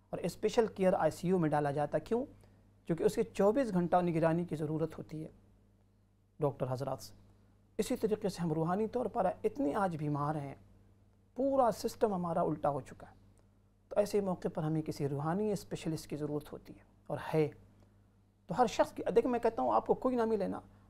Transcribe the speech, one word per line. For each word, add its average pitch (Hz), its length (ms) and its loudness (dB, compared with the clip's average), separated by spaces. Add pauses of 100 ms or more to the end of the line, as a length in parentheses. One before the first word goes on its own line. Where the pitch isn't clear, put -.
(120)
और 170 160 -4
स्पेशल 214 420 2
केयर 185 260 2
आईसीयू 175 420 2
में 156 120 2
डाला 147 220 2
जाता 147 260 -2
है। 151 80 -4
क्यों? 240 180 0 (640)
क्योंकि 165 160 0
उसके 220 180 2
चौबीस 220 480 2
घंटा 180 300 4
निगरानी 165 440 2
की 170 120 -4
ज़रूरत 156 420 -4
होती - 240 -12
है - 80 -12 (1120)
डॉक्टर 139 280 0
हजरात 131 320 -4
से। - 140 -16 (640)
इसी 226 180 0
तरीके 214 320 0
से 175 140 -4
हम 165 100 0
रूहानी 175 340 0
तौर 226 220 -2
पर 220 220 0 (140)
इतनी 277 280 0
आज 196 240 0
बीमार 147 400 -2
हैं, 139 200 -8 (800)
पूरा 269 340 4
सिस्टम 220 440 0
हमारा 175 280 0
उल्टा 160 260 0
हो 139 120 0
चुका - 260 -14
है। - 60 -20 (760)
तो - 120 4
ऐसे 202 180 0
मौके 185 280 -2
पर 170 140 -4
हमें 156 200 0
किसी 151 240 -4
रूहानी 165 500 -2
स्पेशलिस्ट 160 540 -6
की 165 60 -6
ज़रूरत 147 360 -6
होती - 200 -14
है - 140 -20 (240)
और 147 80 -4
है। 156 280 0 (1040)
तो 175 60 -6
हर 247 120 6
शख्स - 260 0
की, - 100 -10
देखिए 233 280 2
मैं 240 100 0
कहता 233 220 2
हूँ 214 120 2
आपको 226 200 2
कोई 254 220 0
ना 226 100 2
मिले 202 220 0
ना, 208 140 -6 (280)